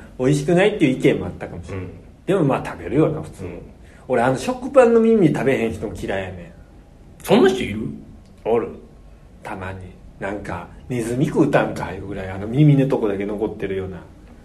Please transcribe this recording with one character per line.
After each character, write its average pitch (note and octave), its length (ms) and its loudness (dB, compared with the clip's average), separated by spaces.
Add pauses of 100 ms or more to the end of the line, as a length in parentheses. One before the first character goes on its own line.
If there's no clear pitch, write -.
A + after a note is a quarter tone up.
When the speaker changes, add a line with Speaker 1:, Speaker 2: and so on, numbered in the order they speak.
(180)
Speaker 1:
美 B2+ 100 -2
味 D3 120 2
し - 60 -6
く F3 100 4
な F#3 80 6
い G#3+ 60 4
っ G3+ 100 -2
て E3 60 4
い B2 80 4
う - 40 -4
意 - 40 -8
見 B2 180 4
も F#2 60 -6
あ F2+ 40 -6
っ - 40 -8
た - 160 -10
か - 80 -12
も F2 80 -10
し F#2+ 60 -12
れ G2 40 -8
な F#2 60 -8
い。 F2+ 40 -10
Speaker 2:
う - 40 -10
ん。 - 20 -16 (340)
Speaker 1:
で F3+ 100 0
も F3+ 100 2
ま B2 160 0
あ、 - 40 -8
食 - 140 -12
べ - 100 -10
る G#2+ 60 -4
よ D#3 140 4
な、 - 120 -6
普 - 100 -14
通。 G2 120 -16
Speaker 2:
う F2+ 40 -10
ん。 F2 120 -14 (480)
Speaker 1:
俺、 B2 140 2
あ B2 80 4
の、 C3 80 0
食 B3+ 340 -6
パ B3+ 140 8
ン A#3 80 4
の A3+ 80 6
耳 A3+ 260 6
食 A#2 160 0
べ B2 180 0
へ A2+ 40 0
ん A2 80 -2
人 - 120 -8
も G2 80 -8
嫌 G2+ 240 -6
い F#2+ 60 -4
や F#2 60 -10
ね F2 240 -16 (680)
ん。 - 40 -16
Speaker 2:
そ F3+ 100 4
ん C4+ 80 6
な G4 60 6
人 F#4+ 140 -2
い F#2 40 -6
る？ - 120 -6 (680)
Speaker 1:
お A2 120 2
る。 - 120 -2 (720)
た - 140 -10
ま F#2+ 160 -10
に。 F#2 60 -14 (380)
な G2+ 140 -8
ん G#2 80 -8
か、 F2+ 280 -10 (220)
「ネ B2 120 -4
ズ A#2 140 -4
ミ C3+ 120 0
食 G3+ 160 2
う C#3 80 0
た B2 120 4
ん F#2+ 100 -4
か」 - 220 -8
い - 40 -10
う G2 80 -12
ぐ G2 80 -8
ら G2 80 -8
い、 F#2+ 60 -10
あ F#2 80 -10
の、 G2+ 100 -8
耳 C#3+ 280 6
の C3+ 120 4
と B2+ 100 0
こ A2 100 0
だ G2 100 -2
け G2+ 80 -4
残 G#2 220 -4
っ F2 80 -8
て G2 120 -8
る F#2+ 80 -4
よ F#2 100 -6
う F#2 40 -8
な F2+ 80 -12 (480)